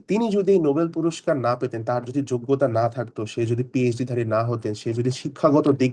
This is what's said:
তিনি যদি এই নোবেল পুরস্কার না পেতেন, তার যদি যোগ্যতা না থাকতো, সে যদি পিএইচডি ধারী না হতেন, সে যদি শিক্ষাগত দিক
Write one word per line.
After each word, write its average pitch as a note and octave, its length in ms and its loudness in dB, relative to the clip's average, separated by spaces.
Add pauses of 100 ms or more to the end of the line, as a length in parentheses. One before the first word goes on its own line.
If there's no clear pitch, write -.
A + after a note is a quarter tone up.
তিনি A3+ 240 2
যদি G3 200 2
এই F#3+ 80 6
নোবেল D#3+ 320 2
পুরস্কার E3 460 -2
না A#2+ 180 0
পেতেন, A#2+ 280 -6
তার B2 220 -2
যদি B2+ 180 -4
যোগ্যতা C3 440 0
না A2+ 220 2
থাকতো, A#2 360 -8
সে A#2 200 -6
যদি A#2 180 0
পিএইচডি B2 420 0
ধারী A#2+ 200 -2
না A2 180 2
হতেন, A#2 300 -2
সে - 200 -6
যদি A#2+ 180 0
শিক্ষাগত D3 580 2
দিক C3+ 240 4